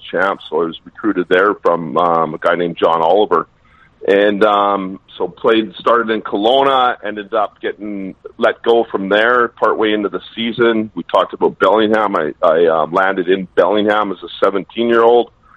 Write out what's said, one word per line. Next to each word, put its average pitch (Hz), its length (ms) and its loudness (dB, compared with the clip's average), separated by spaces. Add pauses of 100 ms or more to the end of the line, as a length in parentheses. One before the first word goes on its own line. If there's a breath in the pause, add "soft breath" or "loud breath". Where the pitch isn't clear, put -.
champs. 95 400 -2
So 80 140 -2
I 85 40 -2
was 82 180 -12
recruited 92 440 -4
there 95 260 2
from, 82 440 -2
um, 82 360 0
a 82 40 -12
guy 85 160 0
named 87 240 -4
John 85 240 2
Oliver. 87 460 0 (580 soft breath)
And, 101 380 2
um, 101 560 0 (180)
so 95 80 -4
played, 110 480 -2
started 117 360 0
in 110 120 -4
Kelowna, 127 800 0
ended 104 300 -10
up 104 260 -4
getting 101 540 -10 (240)
let 113 240 -2
go 117 220 2
from 98 240 -6
there 117 400 2
partway 107 440 0
into 104 160 -2
the 87 140 -8 (140)
season. 113 580 -2
We 85 80 -8
talked - 320 0
about - 240 -2
Bellingham. 107 560 2
I, 80 260 -2
I, 85 260 4
um, 80 260 0
landed 95 360 0
in 95 180 -2 (100)
Bellingham 104 560 0
as 90 100 -12
a 85 60 -14 (140)
seventeen-year-old. 117 920 0 (240 soft breath)